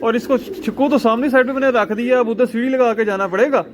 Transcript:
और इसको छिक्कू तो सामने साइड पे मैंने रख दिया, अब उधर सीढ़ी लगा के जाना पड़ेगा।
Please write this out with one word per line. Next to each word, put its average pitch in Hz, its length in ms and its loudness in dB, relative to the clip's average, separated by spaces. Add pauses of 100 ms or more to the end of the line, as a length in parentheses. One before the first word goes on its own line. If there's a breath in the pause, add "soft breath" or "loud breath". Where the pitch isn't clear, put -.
और 226 120 0
इसको 247 220 0
छिक्कू - 520 -4
तो 285 80 2
सामने 240 320 0
साइड 254 180 2
पे 269 60 -4
मैंने 269 180 0
रख 220 200 0
दिया, 240 280 0
अब 233 100 0
उधर 233 160 2
सीढ़ी 233 240 -2
लगा 254 240 2
के 220 120 0
जाना 196 220 -2
पड़ेगा। 208 460 0